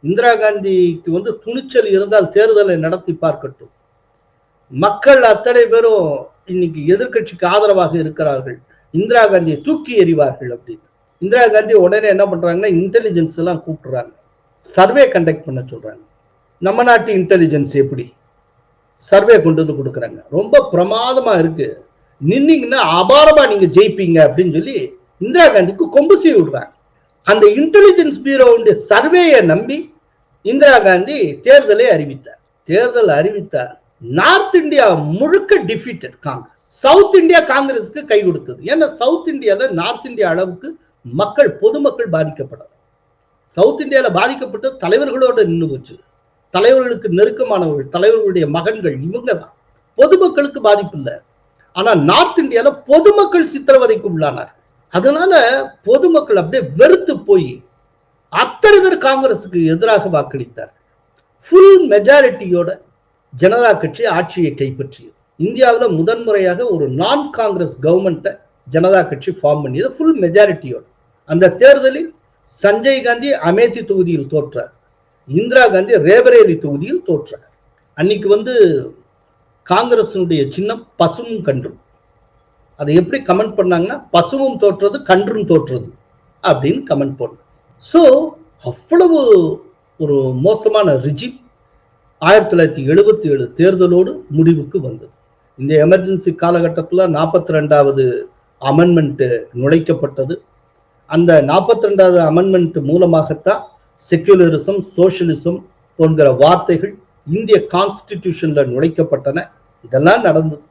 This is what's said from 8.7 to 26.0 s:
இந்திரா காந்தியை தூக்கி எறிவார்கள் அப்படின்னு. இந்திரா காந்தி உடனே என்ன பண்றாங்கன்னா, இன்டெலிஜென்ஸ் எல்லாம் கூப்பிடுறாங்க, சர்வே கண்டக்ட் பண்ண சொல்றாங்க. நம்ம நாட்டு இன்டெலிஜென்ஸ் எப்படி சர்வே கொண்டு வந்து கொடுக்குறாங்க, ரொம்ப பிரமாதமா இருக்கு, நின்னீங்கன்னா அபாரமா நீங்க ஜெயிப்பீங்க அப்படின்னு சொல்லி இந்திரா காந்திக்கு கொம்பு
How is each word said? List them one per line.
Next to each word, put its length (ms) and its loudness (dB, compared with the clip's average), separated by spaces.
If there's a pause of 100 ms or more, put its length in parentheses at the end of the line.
இந்திரா 320 2
காந்தியை 360 0
தூக்கி 340 -6
எறிவார்கள் 580 0
அப்படின்னு. 320 -18 (360)
இந்திரா 260 2
காந்தி 300 2
உடனே 300 2
என்ன 180 2
பண்றாங்கன்னா, 480 -4
இன்டெலிஜென்ஸ் 640 -2
எல்லாம் 260 -6
கூப்பிடுறாங்க, 500 -12 (560)
சர்வே 380 4
கண்டக்ட் 380 -2
பண்ண 180 -10
சொல்றாங்க. 400 -18 (580)
நம்ம 220 0
நாட்டு 300 2
இன்டெலிஜென்ஸ் 600 0
எப்படி 300 -2 (1040)
சர்வே 260 6
கொண்டு 240 0
வந்து 140 -4
கொடுக்குறாங்க, 440 -10 (100)
ரொம்ப 380 0
பிரமாதமா 680 -2
இருக்கு, 300 -4 (540)
நின்னீங்கன்னா 600 0 (120)
அபாரமா 540 4
நீங்க 220 0
ஜெயிப்பீங்க 520 2
அப்படின்னு 340 2
சொல்லி 240 -6 (420)
இந்திரா 260 2
காந்திக்கு 420 2
கொம்பு 260 4